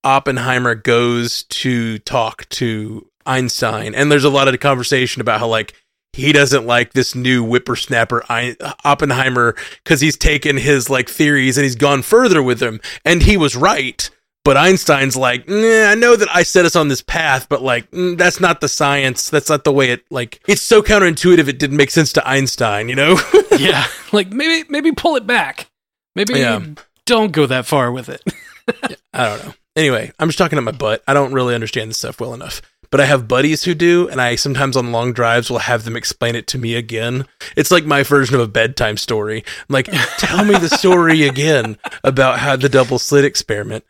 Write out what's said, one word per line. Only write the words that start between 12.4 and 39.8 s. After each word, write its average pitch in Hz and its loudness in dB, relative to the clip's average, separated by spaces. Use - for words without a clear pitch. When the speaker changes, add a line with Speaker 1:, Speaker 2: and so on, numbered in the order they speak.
Speaker 1:
with 123 0
them, 113 -4
and 170 2
he 208 6
was 147 0
right. 143 -2
But 135 4
Einstein's 143 2
like, 123 -2
"Nah, 220 2
I 208 6
know 233 6
that 202 2
I 180 4
set 180 4
us 160 0
on 156 2
this 135 -4
path, 143 -2
but, 131 -2
like, 123 -2
mm, 180 -4
that's 175 0
not 175 2
the 151 -2
science. 139 -2
That's 147 -2
not 147 0
the 151 2
way 135 2
it, 123 -4
like," 123 -10
it's 202 0
so 220 6
counterintuitive 180 4
it 135 -6
didn't 143 -2
make 143 2
sense 156 0
to - 0
Einstein, 120 -2
you 127 -4
know? 147 4
<laughs> - -8
Speaker 2:
Yeah, 143 0
like, 196 0
maybe, 320 -2
maybe 294 0
pull 320 -2
it 226 -4
back. 214 -2
Maybe 202 -2
Speaker 1:
Yeah. 131 0
Speaker 2:
don't 220 2
go 147 2
that 127 -2
far 127 0
with 123 -10
it. 139 -14
<laughs> - -6
Speaker 1:
Yeah, - -14
I 127 -2
don't 107 -10
know. - -16
Anyway, 127 0
I'm 156 0
just 151 -4
talking 160 0
out 131 -2
my 113 -4
butt. 113 -4
I 139 2
don't 139 0
really 127 0
understand 110 -6
this 110 -8
stuff 117 -10
well 120 -8
enough. - -14
But 139 2
I 139 4
have 135 0
buddies 139 0
who 175 -2
do, 175 2
and 135 -6
I 120 0
sometimes 135 -2
on 120 -2
long 117 -2
drives 117 0
will 120 -4
have 117 -2
them 117 -8
explain 117 -6
it 117 -8
to - -6
me 117 -6
again. 117 -6
It's 156 0
like 175 2
my 143 2
version 135 2
of 123 4
a 113 0
bedtime 113 -2
story. 110 -6
I'm 143 -2
like, 135 0